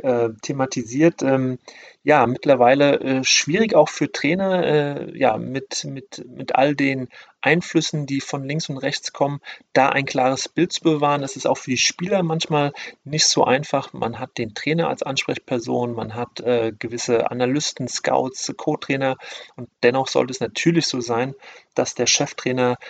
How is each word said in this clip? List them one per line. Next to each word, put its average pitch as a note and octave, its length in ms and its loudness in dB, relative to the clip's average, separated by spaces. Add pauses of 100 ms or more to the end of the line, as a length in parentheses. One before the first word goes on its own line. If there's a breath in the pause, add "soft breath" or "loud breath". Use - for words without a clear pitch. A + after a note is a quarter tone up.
äh, A#2+ 240 2 (140)
thematisiert. C3+ 800 0
Ähm, C3 360 2 (460 loud breath)
ja, C#3+ 220 6
mittlerweile, C3+ 720 6
äh, C3 240 0
schwierig G#3 500 2
auch D3+ 140 8
für - 240 -4
Trainer, F#3 520 0
äh, C#3+ 540 0
ja, A#2 200 2
mit, C3 460 -8
mit, C#3 440 -12
mit B2+ 260 -6
all C#3+ 220 4
den C3+ 320 -2 (320 loud breath)
Einflüssen, D#3 640 0
die C#3 140 -2
von C#3 240 -8
links D3 240 -4
und C#3 100 -8
rechts C3+ 340 -6
kommen, C#3+ 280 -2 (320 loud breath)
da C3+ 160 6
ein C#3 160 0
klares C3 440 0
Bild F3 240 0
zu - 100 -8
bewahren. D3 380 2
Das C3+ 140 -6
ist C#3 120 -8
auch C3 120 2
für - 120 -10
die B2+ 60 0
Spieler F#3 460 0
manchmal D#3+ 500 0 (300 loud breath)
nicht D3+ 240 0
so - 180 4
einfach. C3+ 480 0
Man A#2 280 -6
hat - 180 -12
den A2 160 -6
Trainer D#3+ 340 -2
als C3+ 140 -4
Ansprechperson, B2 920 -4
man A2 200 -8
hat, A#2 260 -8
äh, A#2 380 0
gewisse A#2 520 -2
Analysten, B2+ 580 -2
Scouts, C3 680 -2
Co-Trainer. C3+ 600 -2 (400 loud breath)
Und A#2+ 120 -12 (140)
dennoch B2 240 2
sollte B2+ 240 0
es B2+ 100 -10
natürlich D#3+ 460 0
so B2+ 140 -4
sein, A#2+ 340 -2 (400 loud breath)
dass - 220 -2
der A#2+ 100 0
Cheftrainer B2+ 720 0 (120 loud breath)